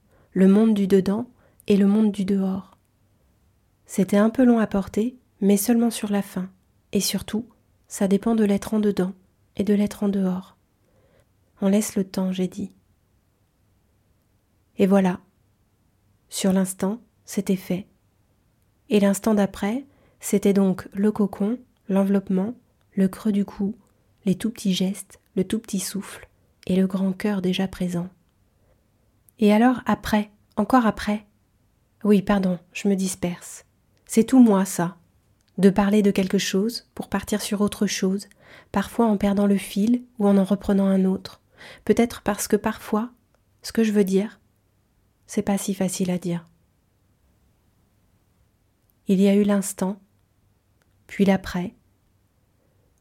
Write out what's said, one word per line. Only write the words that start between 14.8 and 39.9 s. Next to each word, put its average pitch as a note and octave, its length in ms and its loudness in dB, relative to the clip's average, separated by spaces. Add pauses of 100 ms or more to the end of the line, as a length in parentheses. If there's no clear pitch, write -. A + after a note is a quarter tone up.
voilà. F#3+ 320 2 (1080)
Sur F#3+ 240 -2
l'instant, F#3+ 480 -2 (240)
c'était F#3+ 320 -4
fait. F#3 300 -8 (1000)
Et G#3 140 2
l'instant G3+ 320 2
d'après, G3+ 520 -2 (380)
c'était G3+ 300 2
donc F#3+ 400 0
le G3+ 180 0
cocon, G#3 460 -2 (320)
l'enveloppement, G3 640 0 (400)
le F#3+ 140 2
creux G#3+ 240 -4
du G3+ 120 0
cou, G3 320 -6 (480)
les F#3 120 0
tout A3 160 -4
petits F#3+ 240 -4
gestes, - 440 -6 (160)
le F#3 80 0
tout G3+ 140 -4
petit G3 220 -6
souffle - 500 -10 (380)
et F#3 80 0
le F#3+ 100 2
grand F#3+ 260 -2
cœur G3 300 -4
déjà F#3 260 -2
présent. F3+ 400 -6 (1300)
Et G#3 120 4
alors A#3 360 4
après, G#3 420 -2 (280)
encore A3+ 280 2
après ? G#3 400 -4 (800)
Oui, G3+ 180 4
pardon, F#3+ 380 0 (120)
je - 160 -6
me G3+ 80 2
disperse. F#3 720 -6 (400)
C'est - 180 2
tout C4 140 2
moi, G3+ 260 6
ça. F3+ 320 -6 (640)
De F#3+ 140 6
parler G3+ 320 2
de G3+ 80 4
quelque F#3+ 260 0
chose G3+ 560 -4
pour - 160 -12
partir G3+ 320 -4
sur G3+ 200 -4
autre G3+ 260 -2
chose, F#3+ 400 -4 (440)
parfois A3+ 360 -2
en G#3 100 2
perdant G3+ 300 0
le G3+ 100 4
fil A3 460 -2 (160)